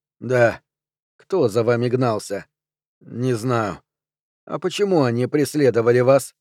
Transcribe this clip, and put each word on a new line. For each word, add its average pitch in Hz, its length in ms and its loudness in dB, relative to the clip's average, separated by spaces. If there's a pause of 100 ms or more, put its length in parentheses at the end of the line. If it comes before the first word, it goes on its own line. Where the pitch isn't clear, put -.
(200)
«Да». 117 420 0 (540)
«Кто 156 320 -2
за 110 140 0
вами 120 260 0
гнался?» 113 580 -4 (540)
«Не 123 340 -6
знаю». 110 480 -4 (640)
«А - 140 -8
почему 185 440 0
они 123 240 0
преследовали 123 720 2
вас?» 131 400 2